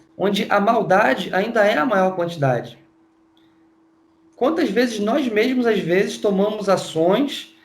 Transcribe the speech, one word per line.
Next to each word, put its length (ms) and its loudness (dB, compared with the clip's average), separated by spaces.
onde 320 -2
a 100 2
maldade 760 2
ainda 320 0
é 120 2
a 80 0
maior 320 0
quantidade. 640 -4
Quantas 360 0
vezes 280 0
nós 300 0
mesmos, 380 0
às 120 2
vezes, 380 0
tomamos 520 0
ações, 880 0